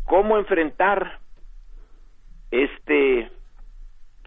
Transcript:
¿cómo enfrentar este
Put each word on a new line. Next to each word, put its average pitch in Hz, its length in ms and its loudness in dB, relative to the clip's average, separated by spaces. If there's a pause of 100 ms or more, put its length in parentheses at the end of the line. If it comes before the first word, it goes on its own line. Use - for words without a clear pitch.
¿cómo 208 340 4
enfrentar 185 800 0 (1300)
este 135 800 2 (960)